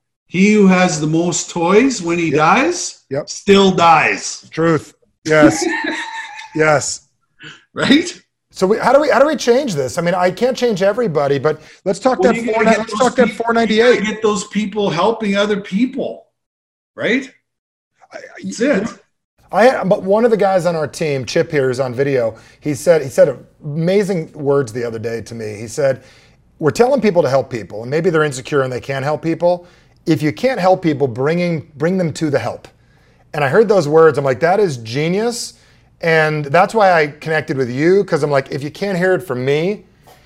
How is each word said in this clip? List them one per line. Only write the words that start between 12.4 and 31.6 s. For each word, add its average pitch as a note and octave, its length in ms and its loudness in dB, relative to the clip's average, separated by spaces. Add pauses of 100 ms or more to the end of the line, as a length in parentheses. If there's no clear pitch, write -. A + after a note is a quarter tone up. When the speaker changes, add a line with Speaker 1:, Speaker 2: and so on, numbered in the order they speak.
Speaker 1:
you A#3 60 -6
gotta A3 80 -2
Speaker 2:
four, A3+ 100 0
Speaker 1:
get A3 140 4
Speaker 2:
let's A3 120 -8
Speaker 1:
those G#3 80 -4
Speaker 2:
talk B3 160 2
that B3 120 4
Speaker 1:
people, A3+ 180 -6
Speaker 2:
four A#3 80 -2
ninety-eight. A#3 400 4
Speaker 1:
you G3+ 80 2
gotta G#3+ 120 -4
get G#3 100 -10
those G3+ 240 -2
people G3+ 420 -4
helping G3+ 480 -2
other G3+ 240 0
people, G3+ 640 -4 (680)
right? G#3+ 360 -4 (800)
Speaker 2:
I, - 60 -20
I, - 40 -18 (220)
Speaker 1:
That's F#3+ 160 -10
Speaker 2:
you C4+ 120 2
Speaker 1:
it. G3+ 120 0
Speaker 2:
know, A3+ 60 -6 (600)
I G3+ 140 4
had, B3+ 220 2
but G3+ 140 0
one G#3 240 2
of A#3 60 0
the A3 60 2
guys F#3+ 280 0
on F3 100 0
our D3+ 120 -4
team, C#3 380 -4
Chip - 260 -2
here, C3+ 180 2
is B2 100 -2
on B2+ 140 -4
video. B2 440 -2 (220)
He D3 140 -4
said, D#3+ 300 2
he C3+ 60 -8
said D3 360 2 (180)
amazing E3+ 680 -2
words C#3 400 -2
the B2 100 -6
other A2+ 160 -8
day A#2 220 -8
to A#2+ 140 -16
me. G#2+ 200 -10
He A2+ 120 -12
said, C3+ 360 -2 (540)
"We're D3+ 140 2
telling B3+ 300 2
people F3+ 200 2
to C#3+ 80 -2
help C3+ 220 0
people, G#2 320 -10
and B2 80 -12
maybe E3 180 -2
they're D#3 140 2
insecure C3+ 400 -2
and B2+ 100 -6
they A#2+ 80 -8
can't C3+ 240 -6
help D3 160 -4
people. F3 460 -2 (400)
If D3+ 160 0
you D3+ 100 0
can't B3 260 -2
help F#3 220 2
people, C#3+ 260 0
bringing, D#3 680 -4